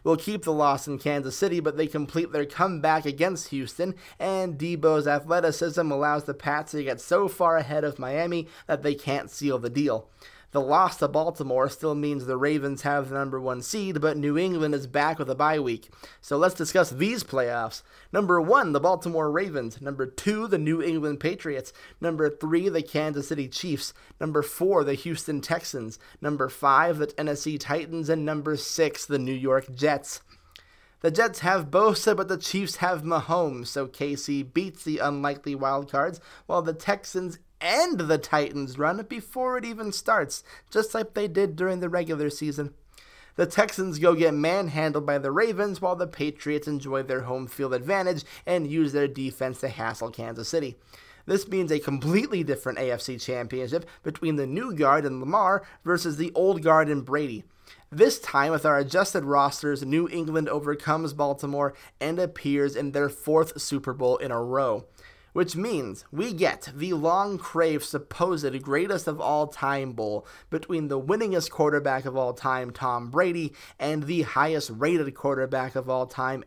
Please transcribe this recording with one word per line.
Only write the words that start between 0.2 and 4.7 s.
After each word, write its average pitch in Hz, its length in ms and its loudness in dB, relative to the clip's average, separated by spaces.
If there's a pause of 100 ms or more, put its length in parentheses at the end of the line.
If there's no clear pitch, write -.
the 165 100 -2
loss 143 360 2
in 143 100 -6
Kansas 139 400 -2
City, 175 220 2
but 147 180 0
they 156 80 2
complete 147 460 -2
their 147 160 -2
comeback 156 580 2
against 156 440 -2
Houston, 143 440 -4 (240)
and 185 400 -2
Deebo's 156 500 2